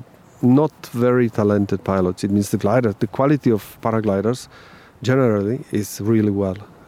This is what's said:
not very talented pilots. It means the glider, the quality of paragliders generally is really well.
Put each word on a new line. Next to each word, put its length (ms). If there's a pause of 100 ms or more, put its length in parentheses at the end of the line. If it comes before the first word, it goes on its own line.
(420)
not 300 (200)
very 360
talented 560
pilots. 400
It 60
means 200
the 60
glider, 420
the 80
quality 440
of 320
paragliders 680 (540)
generally 680
is 300
really 300
well. 260 (320)